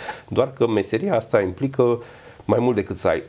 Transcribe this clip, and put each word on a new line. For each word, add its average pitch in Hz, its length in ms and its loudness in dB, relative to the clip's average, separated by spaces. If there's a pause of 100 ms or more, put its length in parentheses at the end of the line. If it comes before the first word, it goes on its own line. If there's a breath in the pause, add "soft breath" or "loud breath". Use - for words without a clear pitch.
(280 loud breath)
Doar 127 240 0
că 123 140 0
meseria 117 500 0
asta 110 240 0
implică 120 580 0 (460 loud breath)
mai 107 140 2
mult 120 180 2
decât 95 220 -4
să 95 100 0
ai 82 200 0